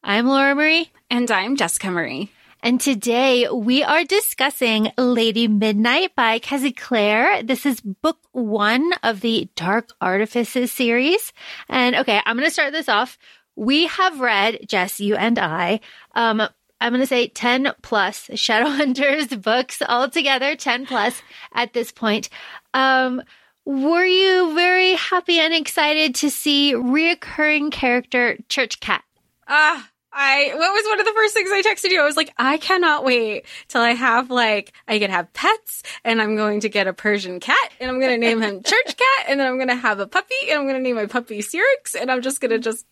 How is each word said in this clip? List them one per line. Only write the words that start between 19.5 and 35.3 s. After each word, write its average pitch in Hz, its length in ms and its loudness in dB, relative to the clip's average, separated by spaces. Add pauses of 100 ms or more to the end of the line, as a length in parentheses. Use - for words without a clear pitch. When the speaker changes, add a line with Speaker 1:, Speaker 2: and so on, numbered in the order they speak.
Speaker 1:
altogether, 269 760 0
ten 254 300 -4
plus 240 360 -2 (320)
at 240 200 -4
this 240 180 -4
point. 226 380 -2 (440)
Um, 262 480 2 (440)
were 294 400 0
you 370 500 4
very 370 380 4
happy 349 460 0
and 320 140 2
excited 302 600 0
to 294 140 0
see 285 440 2
reoccurring 302 1000 0
character 247 680 0 (100)
Church - 320 -4
Cat? - 240 -2 (420)
Speaker 2:
Ah, 302 440 0 (240)
I, 277 420 2
what 339 180 0
was 415 140 0
one 427 140 0
of 381 40 2
the 440 80 0
first 427 200 2
things 381 180 0
I 392 120 2
texted 392 280 0
you? 370 100 2
I 285 40 4
was 294 100 0
like, 320 220 -2
"I 269 200 2
cannot 330 460 2
wait 233 420 0 (220)
till 247 140 0
I 233 120 4
have, 247 380 0
like, 220 400 0 (160)
I 214 120 0
can 196 120 0
have 175 220 -2